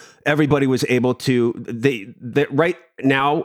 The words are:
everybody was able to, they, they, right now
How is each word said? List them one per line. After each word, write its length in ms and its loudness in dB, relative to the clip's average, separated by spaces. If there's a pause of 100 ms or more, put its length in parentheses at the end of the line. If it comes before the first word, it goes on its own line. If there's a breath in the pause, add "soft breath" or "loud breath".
(240 loud breath)
everybody 440 2
was 200 0
able 260 2
to, 420 0
they, 500 -4 (140)
they, 300 -2
right 260 0 (260)
now 420 2